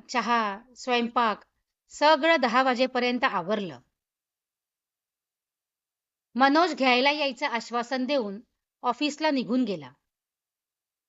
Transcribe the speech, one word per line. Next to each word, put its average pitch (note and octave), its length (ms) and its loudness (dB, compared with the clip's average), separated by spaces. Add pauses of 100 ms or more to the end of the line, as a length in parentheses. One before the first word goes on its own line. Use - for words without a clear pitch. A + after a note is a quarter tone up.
चहा, A3 520 -2 (160)
स्वयंपाक A#3+ 680 -2 (440)
सगळं D#4 520 4
दहा B3 220 2
वाजेपर्यंत B3 600 0
आवरलं. F#3 560 -4 (2500)
मनोज C#4+ 400 4
घ्यायला B3+ 360 2
यायचं D4 360 -4
आश्वासन A#3+ 580 -4
देऊन A#3 360 -4 (420)
ऑफिसला D4 480 -2
निघून B3+ 340 0
गेला. D#3+ 280 -8 (1160)